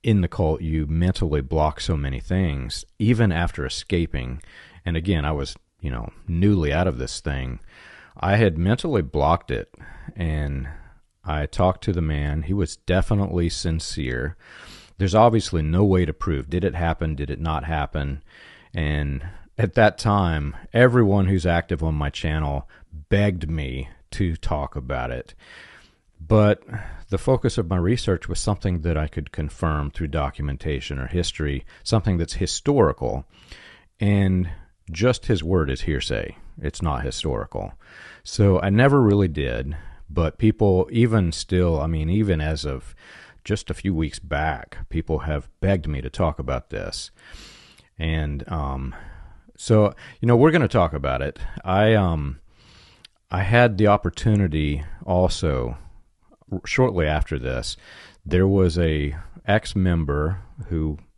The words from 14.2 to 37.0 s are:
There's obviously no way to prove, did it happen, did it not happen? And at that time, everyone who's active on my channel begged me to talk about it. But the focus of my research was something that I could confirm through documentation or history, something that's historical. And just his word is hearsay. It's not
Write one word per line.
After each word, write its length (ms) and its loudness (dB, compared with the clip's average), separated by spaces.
There's 180 0
obviously 460 4
no 220 2
way 220 4
to 80 -4
prove, 360 -4
did 140 -2
it 120 -2
happen, 400 -2
did 140 -6
it 100 -6
not 260 -2
happen? 580 -4
And 500 -2
at 160 0
that 240 4
time, 580 0
everyone 540 6
who's 180 0
active 380 0
on 100 0
my 160 -2
channel 600 -4
begged 400 2
me 400 -6
to 260 -2
talk 400 -4
about 340 -6
it. 240 -10
But 440 4
the 80 -2
focus 400 0
of 120 -4
my 60 0
research 540 0
was 100 -4
something 420 -2
that 140 0
I 120 -2
could 260 -8
confirm 580 -4
through 160 -6
documentation 920 -4
or 80 -6
history, 580 -4
something 340 0
that's 180 -4
historical. 880 0
And 500 2
just 360 0
his 180 0
word 260 0
is 120 -4
hearsay. 560 -4
It's 200 -6
not 220 -2